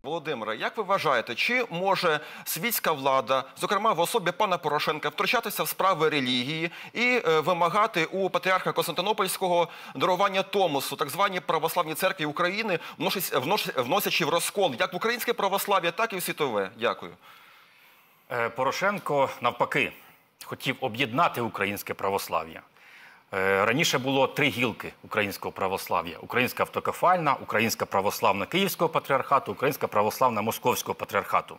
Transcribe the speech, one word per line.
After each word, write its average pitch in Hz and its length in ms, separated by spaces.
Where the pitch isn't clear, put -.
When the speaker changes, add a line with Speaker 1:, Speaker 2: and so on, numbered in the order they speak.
Speaker 1:
Володимире, 135 520
як 180 220
ви 220 60
вважаєте, 151 520
чи 247 340
може 170 500
світська 180 480
влада, 135 520
зокрема 202 360
в 156 60
особі 175 320
пана 185 260
Порошенка, 147 520
втручатися 202 540
в 156 40
справи 170 420
релігії 143 640
і, 247 340
е, 160 120
вимагати 175 680
у 185 240
патріарха 180 420
Константинопольського 175 960
дарування 185 480
Томосу, 185 520
так 143 140
званій 185 300
православній 160 540
церкві 180 320
України, 180 540
вносять-, 185 360
внош-, 143 500
вносячи 170 420
в 139 40
розкол 170 500
як 220 140
в - 20
українське 226 380
православ'я, 190 580
так 220 220
і 190 40
в 170 60
світове? 117 460
Дякую. 101 320
Speaker 2:
Е, 117 180
Порошенко, 147 800
навпаки, 123 500
хотів 123 340
об'єднати 123 640
українське 101 520
православ'я. 90 680
Е, 98 320
раніше 147 320
було 135 300
три 143 200
гілки 117 460
українського 101 480
православ'я: 92 680
українська 117 420
автокефальна, 156 680
українська 107 520
православна 98 600
Київського 175 440
патріархату, 139 640
українська 117 360
православна 107 540
Московського 110 540
патріархату. 92 640